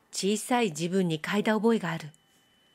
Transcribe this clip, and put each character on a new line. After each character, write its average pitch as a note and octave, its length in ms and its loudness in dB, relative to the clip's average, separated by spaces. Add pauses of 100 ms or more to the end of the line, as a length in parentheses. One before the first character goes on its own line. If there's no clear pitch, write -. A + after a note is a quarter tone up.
(120)
小 G3+ 260 0
さ A#3+ 240 0
い G#3+ 100 2
時 D#3 160 -4
分 F#3 220 2
に D#3 100 -2
嗅 G3 200 -2
い - 40 2
だ A3 120 2
覚 A3+ 200 4
え G#3+ 40 0
が E3 120 -4
あ E3 60 -4
る。 D3+ 120 -12 (640)